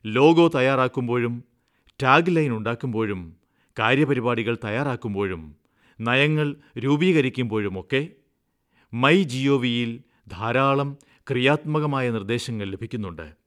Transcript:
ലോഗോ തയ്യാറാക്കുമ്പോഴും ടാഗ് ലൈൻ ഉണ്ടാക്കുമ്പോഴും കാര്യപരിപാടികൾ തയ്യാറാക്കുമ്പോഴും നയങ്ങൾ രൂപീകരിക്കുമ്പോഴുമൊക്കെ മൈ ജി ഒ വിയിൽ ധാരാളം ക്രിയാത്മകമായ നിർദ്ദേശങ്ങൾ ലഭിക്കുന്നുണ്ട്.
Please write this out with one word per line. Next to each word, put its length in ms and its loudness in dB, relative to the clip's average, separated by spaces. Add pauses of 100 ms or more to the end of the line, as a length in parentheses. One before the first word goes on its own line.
ലോഗോ 420 6
തയ്യാറാക്കുമ്പോഴും 960 0 (580)
ടാഗ് 340 4
ലൈൻ 200 0
ഉണ്ടാക്കുമ്പോഴും 800 -4 (420)
കാര്യപരിപാടികൾ 840 0
തയ്യാറാക്കുമ്പോഴും 920 -4 (440)
നയങ്ങൾ 560 0 (220)
രൂപീകരിക്കുമ്പോഴുമൊക്കെ 1300 0 (840)
മൈ 280 4
ജി 260 -2
ഒ 80 4
വിയിൽ 460 -2 (260)
ധാരാളം 680 -2 (340)
ക്രിയാത്മകമായ 800 0
നിർദ്ദേശങ്ങൾ 600 -6
ലഭിക്കുന്നുണ്ട്. 760 -10